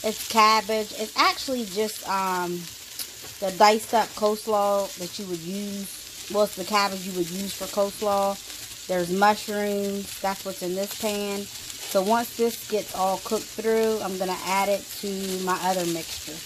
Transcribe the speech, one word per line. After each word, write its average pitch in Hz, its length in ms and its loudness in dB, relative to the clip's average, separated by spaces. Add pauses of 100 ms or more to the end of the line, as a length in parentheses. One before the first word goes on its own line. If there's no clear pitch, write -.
it's 220 260 -2
cabbage. 214 680 6
It's 214 180 -4
actually 277 480 2
just, 214 420 -4
um, 185 540 0 (760)
the 190 180 -2
diced 214 360 6
up 214 160 6
coleslaw 208 920 2
that 175 180 -8
you 208 80 -6
would 180 140 -6
use. 196 920 -8
Well, 214 120 4
it's 202 120 -2
the 190 80 -6
cabbage 190 440 0
you 190 60 -6
would 175 160 0
use 190 240 -6
for 190 120 -6
coleslaw. 202 720 0 (500)
There's 180 240 0
mushrooms. 202 1120 2
That's 196 240 -2
what's 190 160 -8
in 180 140 -2
this 196 260 -4
pan. 208 400 -2
So - 600 -2
once 233 340 2
this 233 320 0
gets 208 260 -2
all 190 280 2
cooked 214 220 -2
through, 220 560 2
I'm 190 180 -4
gonna 185 260 0
add 196 240 2
it 196 160 2 (160)
to 190 420 -2
my 185 200 2
other 185 240 2
mixture. 165 580 -6